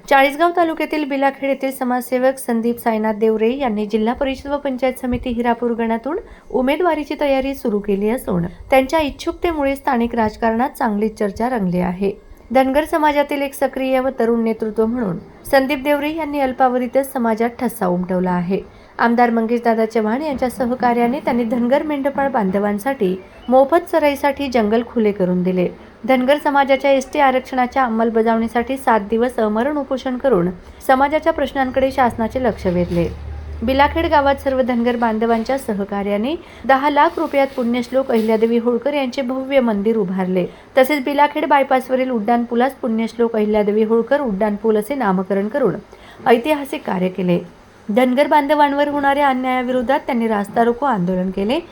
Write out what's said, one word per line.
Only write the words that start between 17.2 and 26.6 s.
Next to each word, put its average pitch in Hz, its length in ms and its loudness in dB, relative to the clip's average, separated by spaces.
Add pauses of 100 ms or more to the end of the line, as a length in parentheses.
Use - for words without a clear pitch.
ठसा 214 260 -4
उमटवला 180 440 0
आहे. 180 300 -2 (380)
आमदार 240 320 2
मंगेशदादा 226 560 0
चव्हाण 220 360 -2
यांच्या 269 280 -2
सहकार्याने 240 680 0
त्यांनी 247 240 0
धनगर 240 380 0
मेंढपाळ 285 460 -2
बांधवांसाठी 208 840 -2 (340)
मोफत 277 440 4
चराईसाठी 285 560 2
जंगल 226 380 2
खुले 214 260 0
करून 180 300 0
दिले. 180 260 0 (360)
धनगर 254 400 2
समाजाच्या 277 460 2